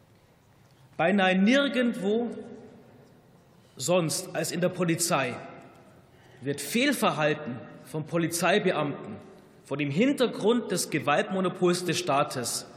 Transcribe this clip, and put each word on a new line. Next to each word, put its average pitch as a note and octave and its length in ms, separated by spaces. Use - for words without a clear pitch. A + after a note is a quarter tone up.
Beinahe F#3 360
nirgendwo A#3 960
sonst D#3+ 600
als D#3+ 160
in E3 80
der F3+ 80
Polizei E3 640
wird C#3 180
Fehlverhalten D#3 960
von D#3 200
Polizeibeamten E3+ 1120
vor C#3 140
dem C#3+ 120
Hintergrund A3+ 800
des F#3 200
Gewaltmonopols F3+ 960
des D#3+ 120
Staates C#3 680